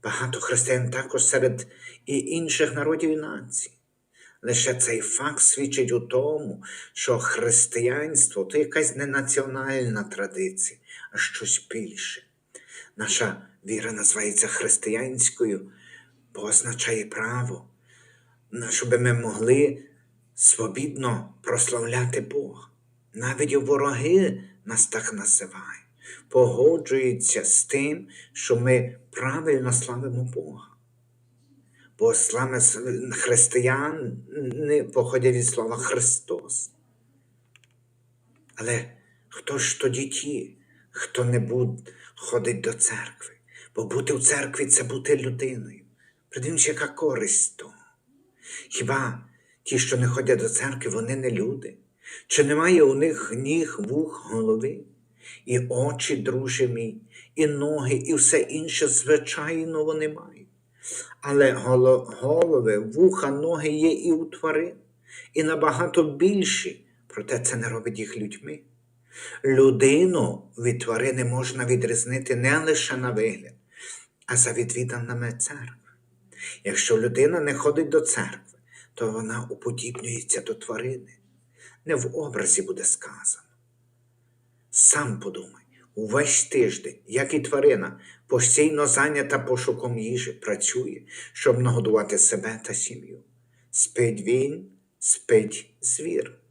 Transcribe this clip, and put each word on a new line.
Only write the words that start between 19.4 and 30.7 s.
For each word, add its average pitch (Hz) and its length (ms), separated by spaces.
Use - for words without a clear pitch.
свобідно 117 1040
прославляти 120 800
Бога. - 460
Навіть 127 380
і 139 60
вороги 139 840
нас 113 220
так 110 260
називають, - 720
погоджуються 127 1120
з - 200
тим, 147 440
що - 220
ми 123 420
правильно 135 640
славимо 123 500
Бога. 80 440